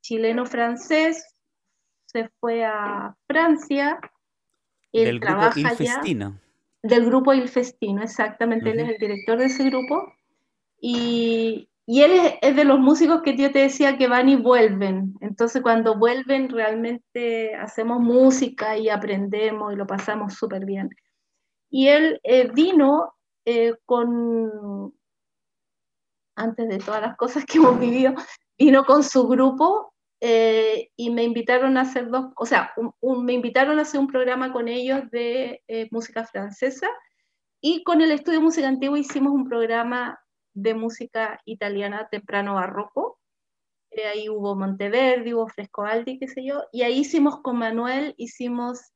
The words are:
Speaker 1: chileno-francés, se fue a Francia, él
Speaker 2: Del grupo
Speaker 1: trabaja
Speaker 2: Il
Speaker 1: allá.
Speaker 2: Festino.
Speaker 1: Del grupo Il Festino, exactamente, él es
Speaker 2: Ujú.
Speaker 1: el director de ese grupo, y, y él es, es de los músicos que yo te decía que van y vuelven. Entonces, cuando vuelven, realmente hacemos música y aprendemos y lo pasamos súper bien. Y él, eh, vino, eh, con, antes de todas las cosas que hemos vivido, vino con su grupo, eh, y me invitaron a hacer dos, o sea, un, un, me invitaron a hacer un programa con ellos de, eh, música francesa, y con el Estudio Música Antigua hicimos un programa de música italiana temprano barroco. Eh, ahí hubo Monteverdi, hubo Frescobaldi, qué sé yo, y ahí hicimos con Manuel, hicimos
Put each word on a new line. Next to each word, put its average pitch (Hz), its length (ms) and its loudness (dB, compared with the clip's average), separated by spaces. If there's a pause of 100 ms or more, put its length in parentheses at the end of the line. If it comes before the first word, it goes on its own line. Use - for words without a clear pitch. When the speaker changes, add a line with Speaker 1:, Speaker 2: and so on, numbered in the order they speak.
Speaker 1:
chileno-francés, 247 1200 -2 (800)
se 226 240 -8 (100)
fue 233 240 -2
a 208 520 -6 (120)
Francia, 302 720 0 (920)
él 226 120 4
Speaker 2:
Del 120 140 -2
grupo 139 200 -2
Speaker 1:
trabaja - 200 2
Speaker 2:
Il 143 60 0
Speaker 1:
allá. - 100 0
Speaker 2:
Festino. 190 640 -4 (440)
Speaker 1:
Del 233 220 4
grupo 262 280 4
Il 254 160 0
Festino, 214 540 -4
exactamente, 226 680 -4
él 226 80 -2
es 233 60 -2
Speaker 2:
Ujú. 233 80 -4
Speaker 1:
el 214 60 -8
director 208 400 -4
de 262 60 2
ese 262 200 -2
grupo, 269 480 -2 (680)
y, 233 920 -2 (160)
y 247 180 4
él 311 80 8
es, 359 300 6
es 269 140 4
de 294 100 4
los 277 140 6
músicos 311 440 4
que 269 120 0
yo 277 160 2
te 277 80 2
decía 269 380 2
que 262 100 2
van 254 220 4
y 277 60 8
vuelven. 202 840 2
Entonces, 226 440 -4
cuando 226 340 2
vuelven, 254 520 0
realmente 226 1080 -4
hacemos 226 440 -4
música 240 800 4
y 220 120 0
aprendemos 208 840 -4
y - 20 -8
lo 196 120 -8
pasamos 202 480 -6
súper 196 300 -6
bien. 196 240 -6 (800)
Y 269 180 2
él, 302 360 4
eh, 247 300 4
vino, 311 600 4 (280)
eh, 233 300 2 (120)
con, 226 1080 -2 (1400)
antes 226 340 -4
de 196 80 -4
todas 214 240 -6
las 226 160 -6
cosas 254 280 -4
que - 120 0
hemos 254 220 6
vivido, 254 340 2 (440)
vino 269 280 8
con 285 180 6
su 262 240 2
grupo, 269 680 2 (260)
eh, 226 760 2
y 233 160 -6
me 233 120 0
invitaron 247 540 2
a 254 40 2
hacer 247 280 -4
dos, 254 260 -4
o 226 100 -6
sea, 226 320 0
un, 226 140 -6 (100)
un, 247 240 -2
me 247 80 -2
invitaron 254 440 0
a 302 60 0
hacer 294 160 -4
un 269 80 0
programa 254 440 -2
con 240 160 -6
ellos 254 340 -4 (100)
de, 240 560 -6
eh, 226 240 -8
música 226 340 -8
francesa, 208 600 -6 (760)
y 330 220 -2
con 339 180 2
el 320 100 4
Estudio 311 300 0
Música 320 260 0
Antigua 269 320 -2
hicimos 285 340 -2
un 262 140 0
programa 233 720 -4 (340)
de 208 200 -4
música 220 720 -8
italiana 202 640 -8
temprano 202 460 -6
barroco. 202 640 -6 (720)
Eh, 214 160 -8
ahí 214 200 -8
hubo 202 280 -6
Monteverdi, 226 800 -2
hubo 226 120 -2
Frescobaldi, 220 720 -8
qué 262 100 -10
sé 262 160 -12
yo, 277 280 -8
y 240 100 -6
ahí 240 180 0
hicimos 285 420 0
con 240 180 -4
Manuel, 240 580 -4
hicimos 240 600 -8 (160)